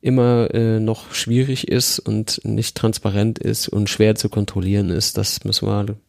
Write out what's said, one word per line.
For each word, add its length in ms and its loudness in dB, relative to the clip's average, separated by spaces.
immer, 520 4
äh, 280 2
noch 320 -2
schwierig 560 0
ist 280 0
und 460 -4
nicht 320 -2
transparent 640 0
ist 300 -2
und 200 0
schwer 260 4
zu 120 -4
kontrollieren 600 0
ist, 280 -2
das 280 -4
müssen 200 -2
wir, 300 -2